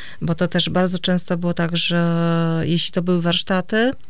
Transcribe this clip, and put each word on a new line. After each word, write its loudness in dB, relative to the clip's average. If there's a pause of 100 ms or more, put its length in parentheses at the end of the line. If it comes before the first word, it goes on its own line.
(220)
bo 0
to 0
też 0
bardzo 0
często 0
było 0
tak, 0
że 2
jeśli 0
to -2
były 2
warsztaty, 0 (180)